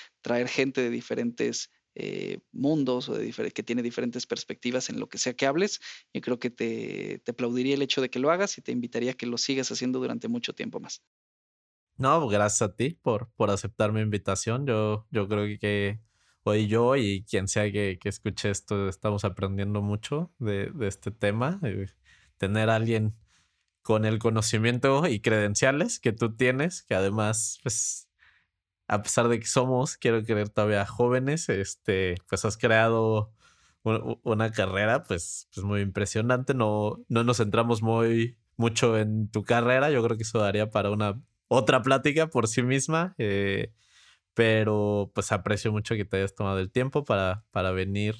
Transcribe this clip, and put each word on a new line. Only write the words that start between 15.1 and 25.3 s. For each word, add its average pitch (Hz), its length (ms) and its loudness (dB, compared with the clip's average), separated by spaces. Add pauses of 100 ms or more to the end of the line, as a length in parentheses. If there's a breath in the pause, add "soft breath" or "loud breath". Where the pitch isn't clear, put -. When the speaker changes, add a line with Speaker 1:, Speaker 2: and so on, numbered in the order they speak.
Speaker 2:
yo 101 180 -2
creo 104 280 -2
que 104 440 0 (420)
hoy 107 240 2
yo 120 300 4
y 101 260 0
quien 95 240 -2
sea 104 240 0
que, 98 260 -2
que 104 120 -6
escuche 104 400 -4
esto, 98 400 -2
estamos 101 340 -4
aprendiendo 98 580 -2
mucho 110 560 -4
de, 101 340 -4
de 123 180 -4
este - 220 -8
tema. 120 520 -2
Eh, 98 240 -4 (500 soft breath)
tener 107 320 2
a 113 60 6
alguien 110 400 0 (680)
con 110 220 2
el 107 160 0
conocimiento 117 880 2
y 107 140 0
credenciales 120 800 2